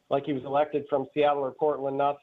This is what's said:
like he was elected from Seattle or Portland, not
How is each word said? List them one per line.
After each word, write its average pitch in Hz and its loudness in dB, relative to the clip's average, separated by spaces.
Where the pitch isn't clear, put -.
like 143 0
he 156 -2
was 127 -4
elected 143 0
from 135 0
Seattle 147 2
or 127 -2
Portland, 139 -2
not 143 0